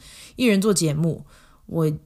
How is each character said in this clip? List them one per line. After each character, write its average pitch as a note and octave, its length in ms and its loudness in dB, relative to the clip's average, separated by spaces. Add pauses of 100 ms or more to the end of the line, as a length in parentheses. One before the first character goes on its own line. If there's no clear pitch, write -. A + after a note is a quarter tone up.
(380)
一 B3 100 2
人 G3 120 4
做 G#3 140 2
节 E3 180 0
目。 D#3 320 -2 (440)
我， D#3+ 240 0 (140)